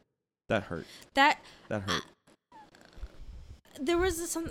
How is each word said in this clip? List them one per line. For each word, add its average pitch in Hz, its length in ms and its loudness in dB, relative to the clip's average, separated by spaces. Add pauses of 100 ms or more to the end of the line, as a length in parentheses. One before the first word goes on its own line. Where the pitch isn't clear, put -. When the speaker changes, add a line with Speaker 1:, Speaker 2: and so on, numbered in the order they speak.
(480)
Speaker 1:
That 107 160 2
hurt. 82 220 -6 (280)
Speaker 2:
That 285 240 6 (300)
Speaker 1:
That 104 140 -2
hurt. 92 200 -2 (1800)
Speaker 2:
there 339 180 2
was 339 320 0
some, 330 200 -4